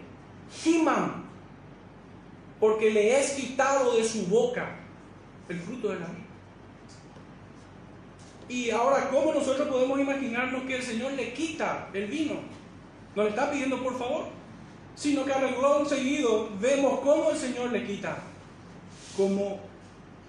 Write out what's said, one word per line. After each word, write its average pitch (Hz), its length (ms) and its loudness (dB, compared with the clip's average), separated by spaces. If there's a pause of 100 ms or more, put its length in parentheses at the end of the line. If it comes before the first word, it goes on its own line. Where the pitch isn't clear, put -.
(520)
giman, 277 720 2 (1300)
porque 220 300 6
le 214 300 6
es 277 120 0
quitado 262 640 2
de 220 80 4
su 202 240 0
boca 214 480 2 (720)
el 175 120 -6
fruto 208 300 -4
de 180 100 -4
la 170 60 -8
vida. 170 200 -12 (2250)
Y 240 220 -2
ahora, 240 380 4
¿cómo 302 240 4
nosotros 262 340 2
podemos 269 320 2
imaginarnos 262 640 0
que 262 140 -4
el 247 60 -4
Señor 240 300 -2
le 254 200 -4
quita 247 600 -4
el 202 140 -4
vino? 269 280 -2 (800)
No 208 80 2
le 214 60 2
está 285 220 0
pidiendo 254 320 0
por 254 140 -2
favor, 247 280 -2 (720)
sino 277 280 0
que 277 80 0
a 262 80 2
renglón 269 480 4
seguido 247 600 2 (100)
vemos 269 420 2
cómo 311 280 4
el - 80 2
Señor 247 340 -4
le 190 140 -2
quita, 175 320 -6 (1000)
como 196 440 0 (680)